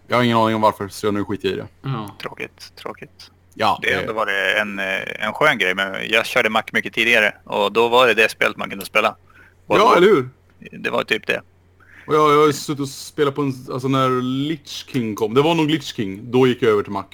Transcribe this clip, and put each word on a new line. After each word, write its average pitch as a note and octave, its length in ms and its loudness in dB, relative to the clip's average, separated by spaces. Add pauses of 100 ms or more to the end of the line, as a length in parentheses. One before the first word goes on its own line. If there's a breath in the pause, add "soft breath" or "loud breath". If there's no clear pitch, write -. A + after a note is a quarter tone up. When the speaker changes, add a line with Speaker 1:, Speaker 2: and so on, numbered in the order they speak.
Speaker 1:
jag A#2 100 0
har B2 60 4
ingen A#2 140 2
aning A2 180 2
om A2 60 -2
varför, G#2 260 2
så G#2 240 -4
nu G2+ 140 -2
skiter G2 220 -6
jag G2+ 100 -2
i G#2+ 40 -8
det. G#2+ 60 -14 (140)
Speaker 2:
Ja. A2+ 280 -8 (120)
Speaker 3:
Tråkigt, - 540 -14
tråkigt. - 560 -16 (220)
Speaker 1:
Ja, G#2 280 0
Speaker 3:
Det A2 80 -2
har B2+ 60 2
Speaker 1:
det A#2+ 60 -2
Speaker 3:
ändå A2 120 -6
varit G2+ 480 0
en, G2+ 180 -6
eh, F#2+ 480 -6
en G#2+ 60 -4
skön D3 240 2
grej, F#2 180 0
men G2 340 -4
jag A2+ 160 2
körde A#2 240 0
Mac A2 120 0 (100)
mycket G#2 220 -4
tidigare A2+ 420 2 (100)
och G2+ 260 -2
då A2+ 160 2
var B2 200 6
det A2 60 4
det A2 180 4
spelet A2+ 260 -2
man - 120 -8
kunde G2 160 -12
spela. G#2+ 300 0 (520 soft breath)
Och C3 100 2
Speaker 1:
Ja, G#3+ 120 6
Speaker 3:
då, A3 60 6
Speaker 1:
eller F3+ 120 6
hur? C#3 220 4 (500)
Speaker 3:
det A2+ 100 -6
var A#2+ 140 -2
typ - 240 -4
det. A#2 140 -4 (680 loud breath)
Speaker 1:
Och D3+ 80 0
jag, D3+ 180 4
jag D3 60 6
har D3+ 80 6
ju D3 60 2
suttit C#3 280 -8
och C3+ 80 -6
spelat C#3 460 -4
på D3 60 -4
en, C#3 120 -4 (180)
alltså C3+ 160 -6
när C3 340 2
Lich C3+ 680 -6
King A2+ 240 -4
kom, G#2+ 180 -4
det C3+ 80 4
var E3 140 2
nog D#3 140 2
Lich D3+ 260 -4
King, G#2+ 360 -8
då B2+ 160 6
gick A#2+ 140 0
jag A#2 100 4
över G#2 120 2
till G2+ 80 -10
Mac G2 220 -6